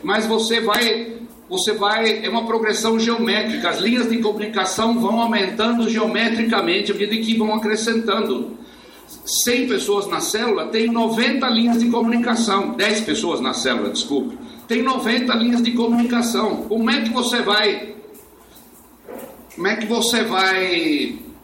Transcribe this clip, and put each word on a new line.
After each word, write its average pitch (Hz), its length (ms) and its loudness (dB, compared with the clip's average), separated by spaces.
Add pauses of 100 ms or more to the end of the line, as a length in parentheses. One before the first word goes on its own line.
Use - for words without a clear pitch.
Mas 214 220 0
você 226 360 0
vai, 233 540 0 (340)
você 190 240 -2
vai, 214 500 0
é 190 60 -4
uma 226 160 -2
progressão 226 540 0
geométrica. 226 680 0
As 160 100 -2
linhas 226 300 2
de 226 100 2
comunicação 220 800 0
vão 208 200 2
aumentando 220 680 0
geometricamente 220 1000 0
à 196 40 0
medida 208 260 -2
que 226 160 0
vão 214 160 2
acrescentando. 214 1000 0 (680)
Cem 247 420 0
pessoas 202 400 0
na 160 120 -4
célula 208 480 -2
tem 226 200 0
noventa 240 600 2
linhas 233 320 4
de 240 100 2
comunicação. 226 840 2
Dez 214 300 0
pessoas 151 380 -2
na 131 140 -2
célula, 113 360 0
desculpe. - 480 -2 (300)
Tem 240 140 0
noventa 247 540 0
linhas 240 260 2
de 233 100 2
comunicação. 233 960 2
Como 226 220 2
é 269 120 2
que 226 80 0
você 240 320 0
vai, 202 540 0 (1600)
como 175 120 -2
é 220 80 0
que 220 100 -6
você 233 380 0
vai 175 960 0 (240)